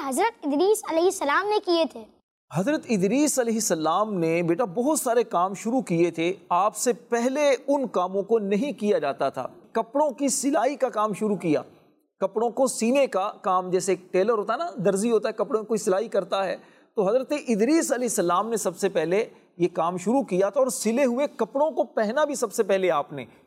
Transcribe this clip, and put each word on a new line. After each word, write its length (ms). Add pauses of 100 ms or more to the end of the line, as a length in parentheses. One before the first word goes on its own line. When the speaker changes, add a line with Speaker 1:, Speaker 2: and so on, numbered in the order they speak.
Speaker 1:
حضرت 380
ادریس 440
علیہ 140
السلام 440
نے 80 (100)
کیے 260
تھے؟ 120 (500)
Speaker 2:
حضرت 360
ادریس 500
علیہ 140
السلام 600
نے 300
بیٹا 200
بہت 360
سارے 240
کام 300
شروع 280
کیے 300
تھے، 220 (160)
آپ 260
سے 180
پہلے 640 (120)
ان 200
کاموں 360
کو 160
نہیں 320
کیا 280
جاتا 300
تھا۔ 180 (240)
کپڑوں 380
کی 180
سلائی 480
کا 140
کام 240
شروع 220
کیا، 260 (580)
کپڑوں 300
کو 180
سینے 400
کا 240 (100)
کام، 280
جیسے 220
ایک 220
ٹیلر 240
ہوتا 160
ہے 40
نا، 120 (160)
درزی 260
ہوتا 180
ہے، 40
کپڑوں 300
کی 140
سلائی 300
کرتا 380
ہے، 120 (380)
تو 140
حضرت 240 (140)
ادریس 440
علیہ 140
السلام 440
نے 80
سب 200
سے 120
پہلے 360 (320)
یہ 160
کام 240
شروع 240
کیا 280
تھا 120
اور 60
سلے 380
ہوئے 300
کپڑوں 360
کو 120
پہنا 420
بھی 100
سب 180
سے 100
پہلے 280
آپ 220
نے۔ 120 (220)